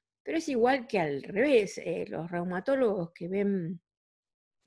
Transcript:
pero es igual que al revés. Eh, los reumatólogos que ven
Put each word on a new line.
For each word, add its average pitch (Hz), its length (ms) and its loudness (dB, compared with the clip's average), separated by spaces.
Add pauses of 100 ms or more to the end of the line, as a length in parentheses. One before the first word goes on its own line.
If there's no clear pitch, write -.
(220)
pero 320 160 -4
es 320 100 -4
igual 247 380 2
que 196 140 0
al 143 240 0
revés. 214 540 2
Eh, 180 300 -4
los 170 220 -6
reumatólogos 185 800 0
que 175 160 -10
ven 190 520 -2 (880)